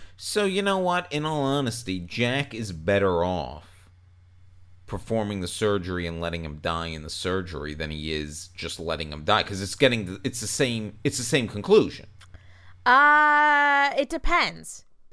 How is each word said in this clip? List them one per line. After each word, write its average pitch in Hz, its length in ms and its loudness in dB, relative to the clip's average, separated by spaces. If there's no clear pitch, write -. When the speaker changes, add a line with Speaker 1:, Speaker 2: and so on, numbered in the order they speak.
Speaker 1:
So, - 280 -2
you 190 160 0
know 196 180 2
what? 180 320 0
In 151 140 -2
all 156 180 0
honesty, 135 560 -2
Jack 120 540 -2
is 107 180 -6
better 90 520 2
off 76 420 -4
performing 104 540 -4
the 87 80 -6
surgery 90 600 -2
and 82 120 -6
letting 85 240 -4
him 76 140 -10
die 82 300 -4
in 80 160 -8
the 76 60 -10
surgery 85 640 -4
than 78 160 -6
he 78 200 -6
is 76 380 -6
just - 300 -10
letting 80 340 -4
him 76 100 -10
die, 101 200 4
'cause 95 180 -6
it's 98 140 -6
getting 120 320 2
the, 95 160 -8
it's - 180 -4
the 110 60 -6
same, 113 560 -2
it's - 160 0
the 123 40 -4
same 120 240 0
conclusion. 143 600 2
Speaker 2:
Uh, 285 1080 6
it 277 140 0
depends. 240 760 -2